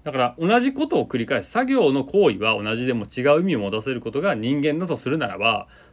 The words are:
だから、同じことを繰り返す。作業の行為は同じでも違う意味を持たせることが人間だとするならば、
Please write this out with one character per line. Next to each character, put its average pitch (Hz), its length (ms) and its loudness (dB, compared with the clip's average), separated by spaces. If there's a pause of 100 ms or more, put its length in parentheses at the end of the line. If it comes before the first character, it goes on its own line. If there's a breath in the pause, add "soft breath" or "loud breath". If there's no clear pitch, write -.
だ 151 80 -8
か 156 60 -4
ら、 - 200 2
同 190 220 4
じ 269 140 0
こ 285 120 -2
と 240 140 2
を 135 80 -2
繰 120 120 -2
り 117 60 -2
返 120 160 -2
す。 - 100 -8
作 254 160 0
業 214 260 4
の 135 100 0
行 175 280 4
為 98 60 -4
は 107 240 0
同 107 140 -2
じ 120 100 -4
で 127 80 0
も 113 120 -2
違 - 160 -8 (160)
う - 20 4
意 175 40 0
味 185 120 2
を 113 60 0
持 98 100 -2
た 110 100 -2
せ 131 120 -6
る 117 80 -6
こ 113 100 -8
と 135 80 -4
が 180 160 0
人 127 260 -2
間 151 160 0
だ 180 100 -4
と 151 100 -2
す - 120 -6
る 151 80 0
な 127 100 -4
ら 90 100 -8
ば、 107 320 -2 (220 soft breath)